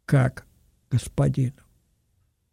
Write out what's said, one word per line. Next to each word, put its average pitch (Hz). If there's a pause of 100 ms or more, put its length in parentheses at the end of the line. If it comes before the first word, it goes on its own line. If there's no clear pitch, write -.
как 131 (420)
господину. 131 (1000)